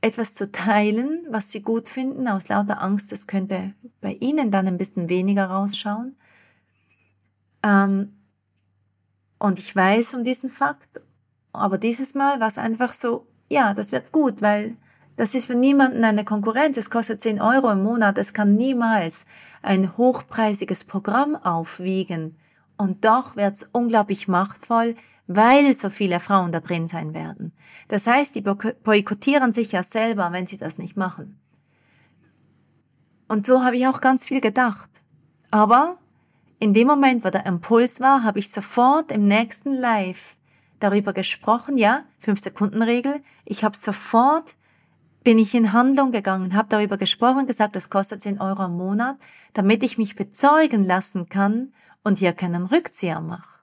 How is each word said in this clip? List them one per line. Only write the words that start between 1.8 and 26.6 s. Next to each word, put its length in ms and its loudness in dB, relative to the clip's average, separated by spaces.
finden, 400 -6
aus 220 -4
lauter 320 -2
Angst, 300 -4
es 160 -10
könnte 460 -6
bei 120 -8
ihnen 380 -2
dann 160 0
ein 100 -2
bisschen 320 -6
weniger 360 0
rausschauen. 720 -6
Ähm, 540 2
und 220 -2
ich 160 -6
weiß 400 4
um 80 -4
diesen 260 -4
Fakt, 520 -6
aber 260 -2
dieses 380 -4
Mal 240 0
war's 180 -2
einfach 360 -4
so, 340 -6
ja, 240 2
das 180 -6
wird 200 -6
gut, 300 0
weil 340 0
das 200 -2
ist 100 -2
für 100 -4
niemanden 480 4
eine 220 2
Konkurrenz. 520 0
Es 120 -6
kostet 320 -4
zehn 180 -2
Euro 300 2
im 140 0
Monat. 340 2
Es 160 -4
kann 220 4
niemals 720 0
ein 340 0
hochpreisiges 920 0
Programm 500 -2
aufwiegen. 1000 -4
Und 280 -2
doch 300 2
wird's 360 -4
unglaublich 560 0
machtvoll, 680 -2
weil 460 6
so 160 -2
viele 300 -2
Frauen 320 0
da 80 -2
drin 280 -6